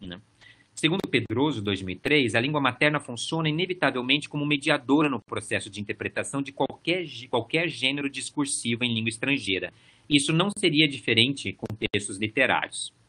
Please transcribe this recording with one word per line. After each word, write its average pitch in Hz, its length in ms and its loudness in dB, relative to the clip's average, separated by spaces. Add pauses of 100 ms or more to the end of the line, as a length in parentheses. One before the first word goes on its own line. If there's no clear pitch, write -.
né? 92 200 -14 (540)
Segundo 175 340 0
Pedroso, 120 520 0
dois 101 220 -2
mil 92 140 -6
e - 20 -16
três, 127 380 2
a 117 40 4
língua 143 200 0
materna 143 400 2
funciona 156 480 -4
inevitavelmente 151 800 0
como 147 180 -4
mediadora 147 640 2
no 123 120 -2
processo 104 480 -6
de 104 120 -10
interpretação 110 600 -4
de 139 120 -8
qualquer 170 520 -2
gê-, 123 220 -14
qualquer 156 400 0
gênero 135 420 0
discursivo 131 760 -2
em 120 100 2
língua 113 140 0
estrangeira. 107 640 -2 (360)
Isso 143 240 4
não 175 240 4
seria 156 300 4
diferente 123 640 2
com - 140 -10 (240)
textos 98 260 -4
literários. 110 760 -2 (160)